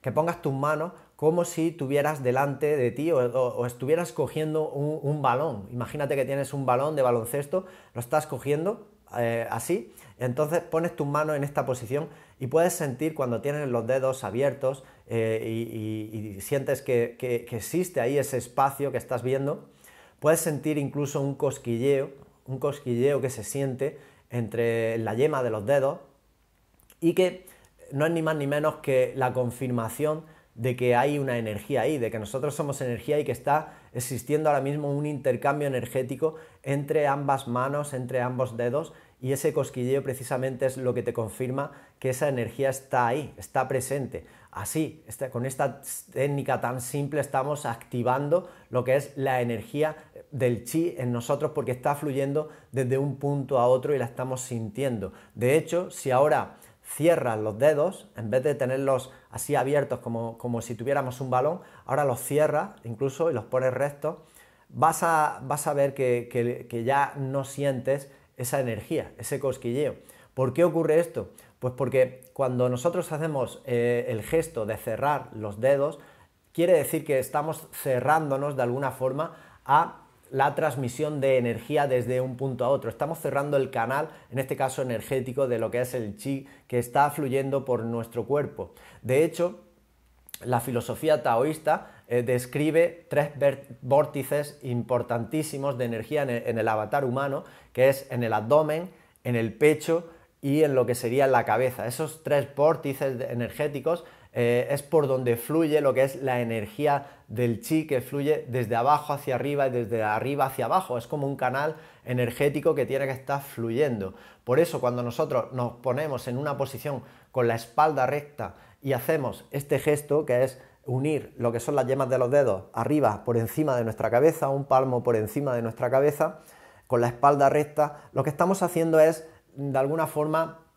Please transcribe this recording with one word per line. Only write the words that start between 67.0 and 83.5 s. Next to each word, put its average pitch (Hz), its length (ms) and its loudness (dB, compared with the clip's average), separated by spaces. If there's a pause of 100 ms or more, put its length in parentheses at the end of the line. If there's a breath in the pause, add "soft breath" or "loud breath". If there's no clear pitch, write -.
no 135 300 -4
sientes 139 680 -2 (240 soft breath)
esa 127 240 -2
energía, 117 580 -4
ese 135 220 -6
cosquilleo. 127 560 -2 (380 loud breath)
¿Por 131 200 0
qué 160 100 4
ocurre 160 360 4
esto? 170 320 -4 (280 loud breath)
Pues 127 180 -4
porque 127 560 2
cuando 123 340 2
nosotros 170 440 0
hacemos, 147 540 -4
eh, 120 440 2
el 113 120 -2
gesto 160 440 -2
de 107 100 -2
cerrar 127 580 -2
los 107 280 -8
dedos, 139 380 2 (520 loud breath)
quiere 175 220 4
decir 156 320 2
que 135 140 2
estamos 151 520 -4
cerrándonos 139 840 0
de 127 60 2
alguna 127 280 -2
forma 131 460 -4 (260 loud breath)
a 160 360 4 (320)
la 139 240 4
transmisión 143 640 -2
de 135 160 6
energía 123 480 0
desde 127 340 0
un 131 160 -4
punto 127 300 -2
a 123 40 2
otro. 135 200 0
Estamos 156 300 -4
cerrando 143 360 -2